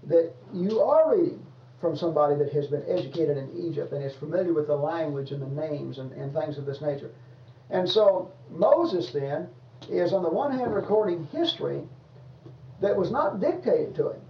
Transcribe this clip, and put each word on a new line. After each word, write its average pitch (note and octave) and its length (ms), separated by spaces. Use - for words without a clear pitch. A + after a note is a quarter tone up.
that D#3+ 260
you G3+ 280
are C#4+ 340
reading E3+ 300
from D#3+ 160
somebody D3+ 400
that C#3+ 160
has D3 160
been C#3+ 200
educated C#3+ 500
in C3+ 180
Egypt D#3+ 380
and C#3+ 100
is C3+ 120
familiar E3+ 380
with D3+ 140
the D3 80
language D3 560
and C#3 100
the C#3 260
names C3+ 320
and, C3 140
and C#3 200
things D3+ 240
of C3+ 80
this C3+ 160
nature. C#3+ 300
And G3+ 200
so G3+ 420
Moses B3 600
then C#3+ 360
is, F3+ 240
on F#3+ 100
the E3+ 60
one B3+ 280
hand, A3+ 180
recording F#3 560
history D3 500
that G3+ 160
was F#3 140
not C#4 280
dictated A#3 560
to G#3 160
him. - 180